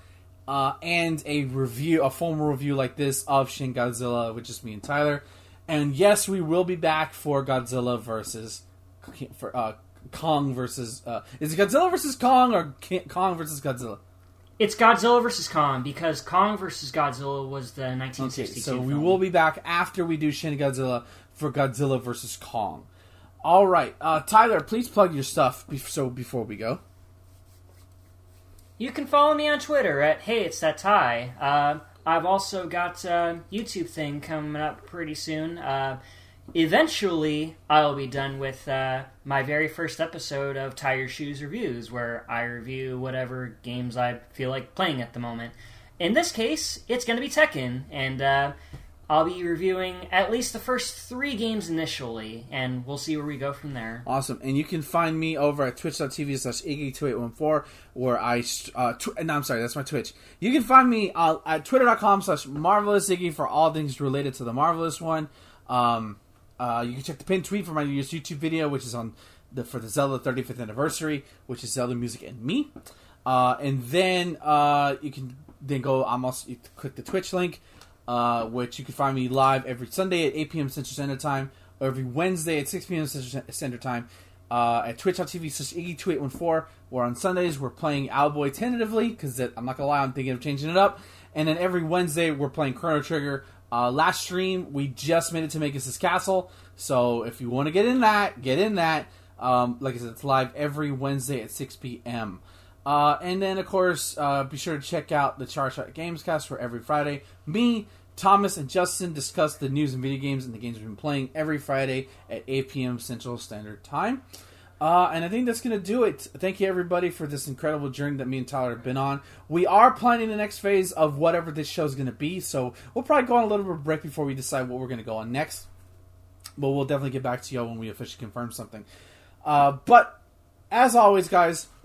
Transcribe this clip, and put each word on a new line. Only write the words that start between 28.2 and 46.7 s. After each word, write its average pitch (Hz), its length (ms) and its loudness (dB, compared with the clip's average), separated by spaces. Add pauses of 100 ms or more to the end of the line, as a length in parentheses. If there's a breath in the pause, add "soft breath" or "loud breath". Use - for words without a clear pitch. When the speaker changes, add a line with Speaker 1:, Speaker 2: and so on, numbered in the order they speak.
Speaker 2:
You 262 120 -6
can 285 160 -6
follow 294 280 6
me 302 140 2
on 294 120 2
Twitter 226 400 2
at 151 220 4
Hey 220 220 0
It's 165 160 -6
That 156 180 2
Ty. 127 600 2
Uh, 147 380 4 (260)
I've 165 220 2
also 190 400 0
got 175 380 -4
a 170 360 0 (120)
YouTube 196 360 -6
thing 147 320 -6
coming 151 400 -6
up - 260 -6
pretty 160 280 -8
soon. 160 440 -6
Uh, 135 420 -4 (540 loud breath)
eventually, 165 1040 2 (140)
I'll 151 240 6
be 139 140 -6
done 135 320 -6
with, 135 260 -8
uh, 131 380 -2 (200)
my 139 200 0
very 151 240 0
first 160 320 -6
episode 139 560 -4
of 135 180 -6
Tie 135 200 -2
Your 131 140 -4
Shoes 143 340 -8
Reviews, 139 500 -6
where 117 360 -6
I 117 140 -4
review 127 560 -8
whatever 127 640 -6
games 123 340 -6
I 123 220 0 (140)
feel 131 180 -4
like 131 240 -8
playing 160 260 -2
at 117 120 -8
the 123 80 -10
moment. 117 320 -8 (480 loud breath)
In 180 140 2
this 339 180 2
case, 269 560 -4